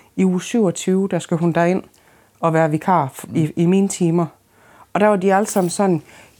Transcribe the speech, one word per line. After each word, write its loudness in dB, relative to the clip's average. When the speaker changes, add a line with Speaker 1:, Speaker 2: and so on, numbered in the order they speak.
Speaker 1:
i 2
uge 0
syvogtyve, -2
der -2
skal -4
hun 0
derind 0
og 0
være 2
vikar 0
f-, -16
Speaker 2:
Mm. -6
Speaker 1:
i, 0
i 2
mine 2
timer. 0
Og -2
der 4
var 2
de 2
alle 2
sammen -2
sådan, 0